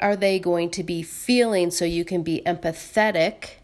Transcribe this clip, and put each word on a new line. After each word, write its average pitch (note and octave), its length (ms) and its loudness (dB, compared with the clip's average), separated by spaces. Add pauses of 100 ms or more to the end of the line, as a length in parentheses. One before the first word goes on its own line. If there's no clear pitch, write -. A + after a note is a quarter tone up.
are G3+ 120 2
they F#3+ 220 2
going F3 320 0
to F3 140 -6
be E3+ 180 -4
feeling G#3 720 2
so F3 120 -2
you E3+ 220 0
can F3+ 160 -2
be D#3+ 240 -2
empathetic F3 1080 -2 (100)